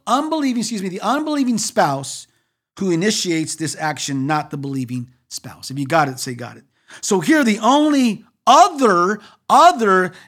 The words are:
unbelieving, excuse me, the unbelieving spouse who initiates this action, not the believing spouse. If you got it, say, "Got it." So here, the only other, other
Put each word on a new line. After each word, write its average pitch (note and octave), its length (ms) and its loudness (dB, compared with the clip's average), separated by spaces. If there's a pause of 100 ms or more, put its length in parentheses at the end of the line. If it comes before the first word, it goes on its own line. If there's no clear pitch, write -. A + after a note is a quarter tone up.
unbelieving, C#4 540 -2
excuse G#3+ 240 -6
me, G3 60 -6
the F3 120 -10
unbelieving C#4 560 -2
spouse C#3 680 -2 (520)
who F#3 120 -2
initiates E3 640 -2
this D#3 220 -8
action, D3 500 -6
not D3+ 240 -4
the D3+ 60 -10
believing C3 520 -8 (200)
spouse. - 420 -16
If C3+ 80 -10
you C#3+ 60 -4
got D3 240 2
it, B2+ 100 -12
say, B2+ 160 -10
"Got A2+ 220 -14
it." - 60 -20 (380)
So G3 180 0
here, C#4+ 240 2
the A3 160 0
only C4 680 2 (220)
other, A3+ 720 4 (300)
other A3 640 4 (160)